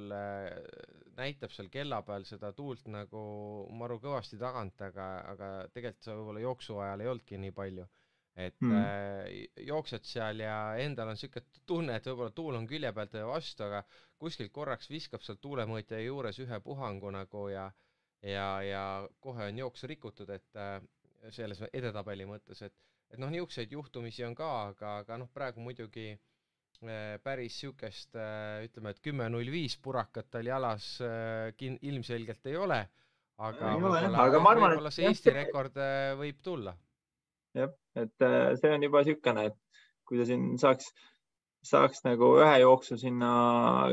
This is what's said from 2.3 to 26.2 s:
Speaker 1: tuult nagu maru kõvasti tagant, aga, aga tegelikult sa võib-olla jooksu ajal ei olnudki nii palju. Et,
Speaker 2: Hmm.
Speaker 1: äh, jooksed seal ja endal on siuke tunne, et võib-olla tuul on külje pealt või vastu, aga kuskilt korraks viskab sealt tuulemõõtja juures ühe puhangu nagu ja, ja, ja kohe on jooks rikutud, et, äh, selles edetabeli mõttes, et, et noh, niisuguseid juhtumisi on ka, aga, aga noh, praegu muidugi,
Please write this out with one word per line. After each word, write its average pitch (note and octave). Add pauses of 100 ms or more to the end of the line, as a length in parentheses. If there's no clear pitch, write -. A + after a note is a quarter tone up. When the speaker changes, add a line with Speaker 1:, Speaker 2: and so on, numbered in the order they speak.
Speaker 1:
tuult C#3
nagu G#2
maru A#2
kõvasti A#2+
tagant, A#2+
aga, F#2+ (160)
aga G2 (240)
tegelikult A#2+
sa A2
võib-olla G#2+
jooksu B2
ajal G2
ei A#2
olnudki A2+
nii G2
palju. F#2 (500)
Et, F#2
Speaker 2:
Hmm. A#2+
Speaker 1:
äh, G2+ (100)
jooksed C3
seal A2
ja G#2+ (220)
endal B2
on G#2+
siuke - (240)
tunne, E3
et A2
võib-olla B2
tuul D#3
on A2+
külje C#3
pealt G#2+
või A2
vastu, C#3
aga G2+ (340)
kuskilt D3+
korraks C#3
viskab D3
sealt G#2
tuulemõõtja A2+
juures B2
ühe A#2+
puhangu G#2
nagu G2
ja, G2 (520)
ja, G2
ja G2 (360)
kohe A#2
on G#2+
jooks B2+
rikutud, G#2
et, G2
äh, G2+ (520)
selles G#2 (140)
edetabeli G#2
mõttes, G#2
et, G2+ (380)
et A#2
noh, C3
niisuguseid D#3
juhtumisi B2
on A#2
ka, D#3 (160)
aga, G#2
aga A2+
noh, B2
praegu B2+
muidugi, A2+ (720)